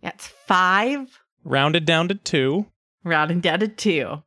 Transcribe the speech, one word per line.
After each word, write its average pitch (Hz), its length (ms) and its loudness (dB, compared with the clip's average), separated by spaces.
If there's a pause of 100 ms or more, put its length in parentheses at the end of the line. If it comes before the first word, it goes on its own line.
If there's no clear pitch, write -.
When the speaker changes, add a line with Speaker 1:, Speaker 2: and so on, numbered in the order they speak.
Speaker 1:
That's - 240 -14
five. 208 800 0 (380)
Speaker 2:
Rounded 147 400 0
down 165 240 2
to 196 60 -4
two. 160 500 -2 (400)
Speaker 1:
Rounded 165 360 0
down 170 200 0
to 214 80 0
two. 156 580 -2